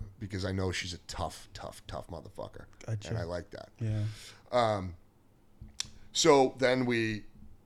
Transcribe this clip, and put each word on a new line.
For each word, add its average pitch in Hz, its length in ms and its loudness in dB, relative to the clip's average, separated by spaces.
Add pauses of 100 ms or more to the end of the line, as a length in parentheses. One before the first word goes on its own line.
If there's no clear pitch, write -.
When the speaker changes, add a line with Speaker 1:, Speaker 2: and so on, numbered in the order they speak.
(200)
Speaker 1:
because 95 240 -6
I 95 80 0
know 95 200 2
she's 90 240 -4
a 80 120 -12
tough, - 460 -6
tough, - 340 -12
tough - 200 -8
motherfucker. - 580 -12 (220)
Speaker 2:
Gotcha. 107 220 -6
Speaker 1:
And 117 100 -2
I 85 40 -2
like 85 280 -6
that. - 180 -14 (100)
Speaker 2:
Yeah. 107 240 -2 (480)
Speaker 1:
Um, 104 440 2 (1160)
so 139 460 8
then 127 280 4
we, 113 380 0 (420)